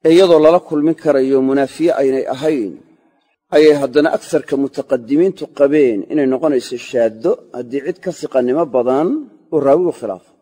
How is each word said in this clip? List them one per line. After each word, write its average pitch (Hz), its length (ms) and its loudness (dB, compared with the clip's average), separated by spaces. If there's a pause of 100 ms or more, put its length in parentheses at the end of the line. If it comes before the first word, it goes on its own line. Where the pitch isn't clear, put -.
Ee 160 80 4
iyadoo 170 260 6
lala 165 200 4
kulmin 156 360 -2
karayo 135 460 0
munaafiye 139 520 -2
aynay 135 340 -2
ahayn, 127 460 -4 (800)
ayay 151 220 6
haddana 143 400 0
aksarka - 440 -4
mutaqaddimiintu 139 920 -2
qabeen 139 520 2 (100)
inay 143 180 0
noqonayso 131 500 -2
shaaddo 117 540 -2 (220)
haddii 127 280 -8
cid 170 180 -8
ka 185 120 -8
siqanimo 135 540 -2
badan 127 420 0 (440)
uu 160 80 0
raawigu 156 320 2
khilaafo. 98 400 -12 (100)